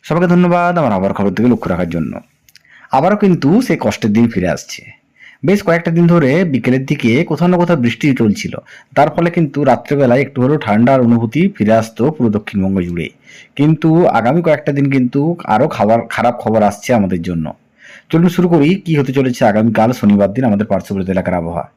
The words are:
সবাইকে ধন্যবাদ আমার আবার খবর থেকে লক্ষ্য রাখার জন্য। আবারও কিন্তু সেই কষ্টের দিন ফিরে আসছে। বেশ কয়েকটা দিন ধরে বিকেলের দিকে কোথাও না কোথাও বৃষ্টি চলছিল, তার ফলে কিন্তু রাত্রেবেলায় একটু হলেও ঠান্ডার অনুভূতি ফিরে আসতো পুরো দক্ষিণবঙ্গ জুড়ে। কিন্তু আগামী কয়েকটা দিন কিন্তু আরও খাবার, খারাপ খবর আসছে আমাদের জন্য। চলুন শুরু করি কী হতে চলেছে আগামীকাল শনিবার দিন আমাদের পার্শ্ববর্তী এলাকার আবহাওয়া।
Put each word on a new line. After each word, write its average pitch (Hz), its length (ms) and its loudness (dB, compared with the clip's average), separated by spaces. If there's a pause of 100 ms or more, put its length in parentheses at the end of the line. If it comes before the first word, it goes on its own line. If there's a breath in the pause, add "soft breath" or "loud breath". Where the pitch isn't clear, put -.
সবাইকে 175 180 0
ধন্যবাদ 175 540 2
আমার 117 120 0
আবার 95 200 -2
খবর 101 180 -2
থেকে 107 220 0
লক্ষ্য 110 160 -4
রাখার 87 200 -2
জন্য। 80 240 -6 (800 soft breath)
আবারও 175 260 2
কিন্তু 185 440 2
সেই 160 180 -2
কষ্টের 104 340 -2
দিন 117 140 4
ফিরে 87 280 -2
আসছে। - 260 -16 (640 loud breath)
বেশ 202 180 0
কয়েকটা 170 280 0
দিন 170 160 4
ধরে 165 220 4 (140)
বিকেলের 131 420 -2
দিকে 139 260 -2 (120)
কোথাও 165 240 -2
না 180 100 2
কোথাও 175 200 0
বৃষ্টি 123 440 0
চলছিল, 104 320 -2 (420 loud breath)
তার 147 200 2
ফলে 170 160 0
কিন্তু 147 320 -2
রাত্রেবেলায় 135 580 2
একটু 127 200 -4
হলেও 143 160 0
ঠান্ডার 120 440 2
অনুভূতি 117 400 0 (140)
ফিরে 107 180 0
আসতো 110 380 -2
পুরো 123 180 -2
দক্ষিণবঙ্গ 98 520 -2
জুড়ে। 87 280 -6 (460 loud breath)
কিন্তু 156 340 2 (160)
আগামী 123 360 0
কয়েকটা 151 300 -2
দিন 139 200 -2
কিন্তু 139 520 0
আরও 120 240 0
খাবার, 113 320 0 (100)
খারাপ 120 300 -2
খবর 110 240 0
আসছে 104 300 -2
আমাদের 95 280 0
জন্য। 85 320 -6 (560 loud breath)
চলুন 170 200 2
শুরু 175 200 0
করি 165 260 4 (100)
কী 165 140 -2
হতে 139 140 -2
চলেছে 131 320 0
আগামীকাল 110 460 2
শনিবার 101 420 2
দিন 131 100 -2
আমাদের 104 280 0
পার্শ্ববর্তী 95 400 -4
এলাকার 90 220 -2
আবহাওয়া। 85 440 -6